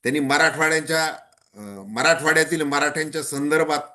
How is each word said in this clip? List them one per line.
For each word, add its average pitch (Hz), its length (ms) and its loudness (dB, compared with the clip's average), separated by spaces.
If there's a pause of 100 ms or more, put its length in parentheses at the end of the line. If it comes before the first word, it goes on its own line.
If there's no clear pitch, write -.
त्यांनी 135 160 0
मराठवाड्यांच्या, 156 840 2 (500)
अं, 101 320 -16
मराठवाड्यातील 156 720 2
मराठ्यांच्या 147 640 -2
संदर्भात 147 560 0 (160)